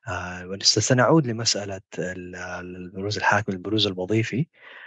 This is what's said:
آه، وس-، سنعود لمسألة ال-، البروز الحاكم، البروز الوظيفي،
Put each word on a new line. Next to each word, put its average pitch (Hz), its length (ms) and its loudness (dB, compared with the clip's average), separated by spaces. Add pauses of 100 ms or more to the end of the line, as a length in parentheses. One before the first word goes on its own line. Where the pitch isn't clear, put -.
آه، 90 400 -8
وس-، 98 320 2
سنعود 127 480 6
لمسألة 101 540 -2 (180)
ال-، 90 360 -6
البروز 90 840 -8
الحاكم، 101 340 0
البروز 101 360 0
الوظيفي، 104 600 0 (400)